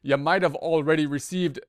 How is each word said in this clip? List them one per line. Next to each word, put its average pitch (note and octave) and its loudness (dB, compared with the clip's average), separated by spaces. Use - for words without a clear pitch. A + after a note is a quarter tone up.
you C#3 0
might E3 2
have D3+ 2
already D#3 2
received C#3+ -4